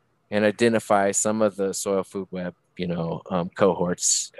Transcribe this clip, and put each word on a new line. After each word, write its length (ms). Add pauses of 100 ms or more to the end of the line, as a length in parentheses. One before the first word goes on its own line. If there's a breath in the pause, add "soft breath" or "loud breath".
(300)
and 140
identify 680
some 280
of 140
the 180
soil 300
food 300
web, 220 (220)
you 120
know, 420
um, 200
cohorts, 880